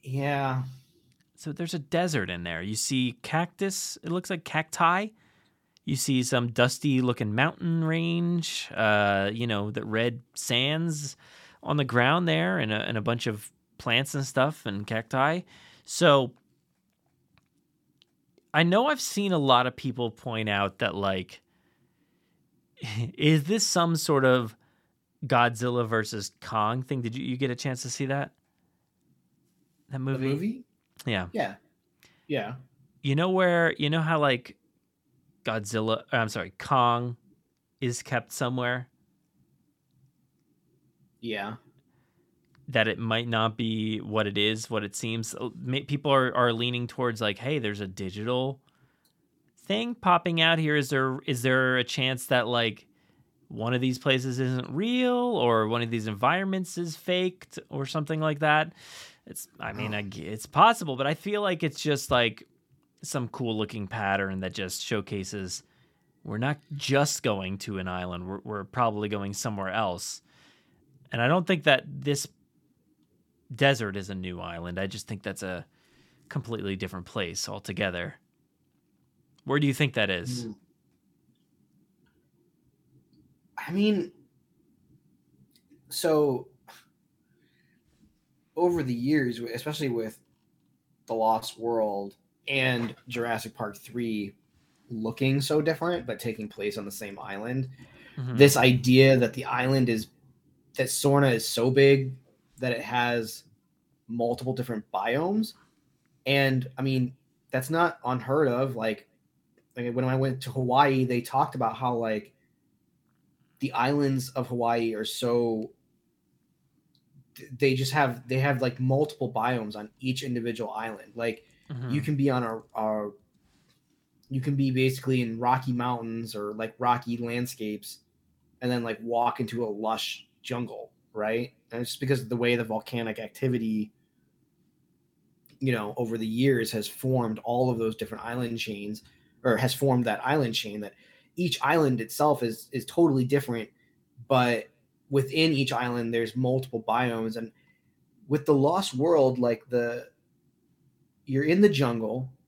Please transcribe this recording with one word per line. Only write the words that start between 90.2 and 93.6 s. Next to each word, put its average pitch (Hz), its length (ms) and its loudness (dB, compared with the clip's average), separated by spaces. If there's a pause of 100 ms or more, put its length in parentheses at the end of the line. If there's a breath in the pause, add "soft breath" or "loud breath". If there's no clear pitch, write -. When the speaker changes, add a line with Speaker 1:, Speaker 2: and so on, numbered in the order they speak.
Speaker 1:
The 117 80 -4
Lost 113 440 0
World 107 560 -2 (340)
and 127 460 0 (140)
Jurassic 117 460 -4
Park 104 220 -8